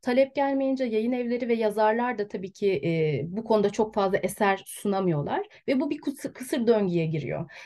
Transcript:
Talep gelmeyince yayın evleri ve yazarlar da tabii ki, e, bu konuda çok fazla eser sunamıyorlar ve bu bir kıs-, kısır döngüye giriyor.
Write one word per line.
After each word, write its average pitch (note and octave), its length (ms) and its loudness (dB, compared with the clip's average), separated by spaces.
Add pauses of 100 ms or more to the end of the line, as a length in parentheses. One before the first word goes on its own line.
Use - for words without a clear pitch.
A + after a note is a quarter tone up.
Talep C4 340 2
gelmeyince C4+ 480 0
yayın A3+ 280 0
evleri A#3+ 360 -2
ve A#3 60 2
yazarlar A3 640 2
da G#3 100 -4
tabii F#3+ 240 -10
ki, F#3+ 320 0
e, D#3 440 0
bu G3+ 160 -6
konuda G#3+ 260 2
çok G#3+ 240 0
fazla G3 240 2
eser G3 480 0
sunamıyorlar G3 1040 -2
ve C4 120 2
bu D4 100 0
bir D4 80 -4
kıs-, - 360 -8
kısır B3+ 340 -2
döngüye F#3 380 2
giriyor. D#3 460 -4 (140)